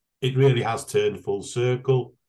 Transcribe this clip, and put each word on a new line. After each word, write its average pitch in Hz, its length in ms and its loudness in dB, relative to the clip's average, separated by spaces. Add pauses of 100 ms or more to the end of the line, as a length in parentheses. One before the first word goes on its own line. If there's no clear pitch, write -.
(220)
it 131 160 -2
really 131 240 4
has 107 240 -4
turned 104 380 -2
full 101 180 -4
circle. 123 720 -2 (160)